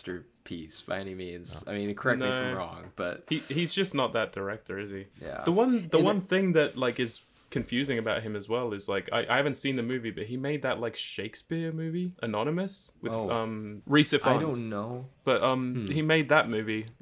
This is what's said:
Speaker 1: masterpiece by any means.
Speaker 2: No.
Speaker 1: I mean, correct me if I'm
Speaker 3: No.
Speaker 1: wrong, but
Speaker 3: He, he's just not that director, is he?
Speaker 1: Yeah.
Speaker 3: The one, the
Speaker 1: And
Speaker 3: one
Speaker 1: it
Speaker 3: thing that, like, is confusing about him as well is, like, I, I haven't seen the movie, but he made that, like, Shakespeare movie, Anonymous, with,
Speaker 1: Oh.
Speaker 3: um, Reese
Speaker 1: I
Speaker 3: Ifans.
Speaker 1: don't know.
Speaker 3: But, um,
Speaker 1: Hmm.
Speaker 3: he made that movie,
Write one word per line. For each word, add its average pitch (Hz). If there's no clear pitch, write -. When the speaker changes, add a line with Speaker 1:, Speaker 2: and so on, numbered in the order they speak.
Speaker 1:
masterpiece -
by 90
any 98
means. 87
Speaker 2:
No. 87
Speaker 1:
I 104
mean, 101
correct 123
me 131
if 127
I'm 127
Speaker 3:
No. 123
Speaker 1:
wrong, -
but 90
Speaker 3:
He, 156
he's 156
just 185
not 127
that 110
director, 98
is 101
he? 98
Speaker 1:
Yeah. 73
Speaker 3:
The 170
one, 220
the 160
Speaker 1:
And 175
Speaker 3:
one 208
Speaker 1:
it 185
Speaker 3:
thing 185
that, 151
like, 127
is 120
confusing 127
about 110
him 107
as 101
well 120
is, 98
like, 98
I, 117
I 123
haven't 139
seen 135
the 120
movie, 117
but 107
he 120
made 139
that, 120
like, 117
Shakespeare -
movie, 165
Anonymous, 147
with, 117
Speaker 1:
Oh. 110
Speaker 3:
um, 107
Reese 147
Speaker 1:
I 147
Speaker 3:
Ifans. 131
Speaker 1:
don't 123
know. 117
Speaker 3:
But, 120
um, 127
Speaker 1:
Hmm. 117
Speaker 3:
he 151
made 156
that 143
movie, 110